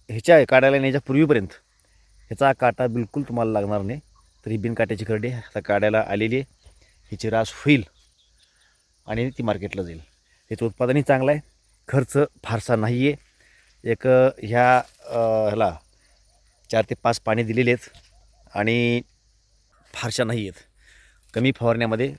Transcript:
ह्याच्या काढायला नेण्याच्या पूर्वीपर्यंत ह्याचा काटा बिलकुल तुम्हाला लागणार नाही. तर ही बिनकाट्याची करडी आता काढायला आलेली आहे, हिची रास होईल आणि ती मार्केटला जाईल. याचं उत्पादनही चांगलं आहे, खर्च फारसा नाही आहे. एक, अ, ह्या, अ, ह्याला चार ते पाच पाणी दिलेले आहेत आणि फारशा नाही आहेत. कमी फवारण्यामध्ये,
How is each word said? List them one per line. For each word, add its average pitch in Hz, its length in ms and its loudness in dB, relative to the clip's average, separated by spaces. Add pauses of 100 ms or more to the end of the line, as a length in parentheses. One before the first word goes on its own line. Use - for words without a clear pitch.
ह्याच्या 120 360 6
काढायला 135 300 4
नेण्याच्या 135 260 0
पूर्वीपर्यंत 135 460 2 (800)
ह्याचा 135 260 2
काटा 123 340 0
बिलकुल 117 360 -6
तुम्हाला 117 280 -2
लागणार 104 300 -2
नाही. 113 180 -8 (460)
तर 113 60 -8
ही 110 60 -2
बिनकाट्याची 110 480 -4
करडी 110 260 -4
आता 113 280 -10
काढायला 107 480 0
आलेली 110 280 -2
आहे, 135 100 -4 (680)
हिची 110 180 -8
रास 113 260 0
होईल 139 280 2 (1200)
आणि 117 220 -4
ती 123 140 -8
मार्केटला 101 400 -4
जाईल. 82 180 -12 (500)
याचं 110 140 -4
उत्पादनही 127 360 0
चांगलं 135 300 2
आहे, 151 80 -2 (480)
खर्च 131 300 -2 (260)
फारसा 117 320 -4
नाही 120 320 0
आहे. 143 80 0 (760)
एक, 113 160 -2
अ, 127 220 6 (140)
ह्या, 123 340 4 (280)
अ, 110 420 0
ह्याला 104 300 0 (960)
चार 110 180 2
ते 110 140 -8
पाच 117 160 0
पाणी 113 240 -2
दिलेले 117 280 0
आहेत - 180 -4 (640)
आणि 120 460 0 (920)
फारशा 120 300 -4
नाही 113 180 -4
आहेत. 92 240 -14 (680)
कमी 131 220 0
फवारण्यामध्ये, 117 640 -2